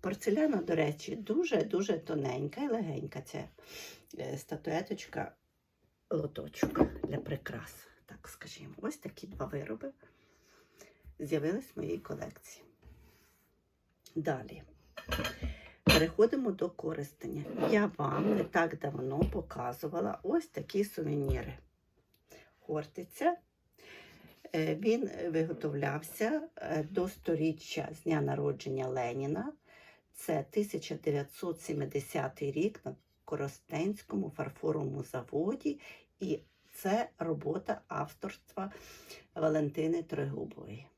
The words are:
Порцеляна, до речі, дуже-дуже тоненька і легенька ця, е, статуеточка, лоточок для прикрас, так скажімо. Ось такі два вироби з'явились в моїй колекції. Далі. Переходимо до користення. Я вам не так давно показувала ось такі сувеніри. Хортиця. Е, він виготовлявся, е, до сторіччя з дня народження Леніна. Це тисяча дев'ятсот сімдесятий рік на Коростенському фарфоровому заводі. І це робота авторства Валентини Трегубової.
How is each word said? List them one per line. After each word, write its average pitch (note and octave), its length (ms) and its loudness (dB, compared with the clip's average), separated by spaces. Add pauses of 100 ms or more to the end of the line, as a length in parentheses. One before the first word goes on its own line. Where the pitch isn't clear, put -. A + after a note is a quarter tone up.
Порцеляна, G#3+ 560 4
до E3 180 2
речі, D3+ 400 2
дуже-дуже G3+ 840 2
тоненька C#3+ 640 -2
і D4 60 0
легенька D3 540 -2
ця, - 280 -8 (680)
е, - 180 -4
статуеточка, - 960 -4 (760)
лоточок - 920 2
для - 140 -2
прикрас, - 720 -6 (180)
так - 220 -18
скажімо. - 500 -14
Ось B3+ 200 -4
такі - 300 -12
два - 180 -6
вироби A3 480 -6 (1300)
з'явились D#3 560 0
в - 40 -6
моїй - 200 -2
колекції. - 680 -12 (1500)
Далі. D3 480 -2 (1300)
Переходимо A3 560 6
до F3+ 180 0
користення. D3 760 -6 (280)
Я G#3 260 6
вам E3+ 380 4
не F#3+ 80 4
так E3 360 2
давно C3+ 400 -2
показувала - 1040 0
ось D#4+ 240 2
такі - 360 -2
сувеніри. C#3 680 0 (1080)
Хортиця. F3+ 760 -2 (1160)
Е, D#3 200 4
він G#3+ 340 4 (180)
виготовлявся, D#3 1120 0 (140)
е, D#3 360 0
до F#3 160 2
сторіччя D#3+ 840 0
з - 120 -14
дня D#3 180 2
народження C#3 680 0
Леніна. C3+ 680 -2 (600)
Це D3+ 360 -2
тисяча G3+ 460 0
дев'ятсот D3+ 680 -2
сімдесятий C#3 920 -2
рік E3+ 340 2
на C#3 100 -6 (300)
Коростенському E3 1040 -2
фарфоровому C#3+ 760 -2
заводі. A3 760 -2 (400)
І F#3 200 0 (340)
це G#3+ 360 2 (100)
робота D#3+ 680 -2
авторства - 840 -6 (640)
Валентини D#3 680 4
Трегубової. C#3 840 -4 (100)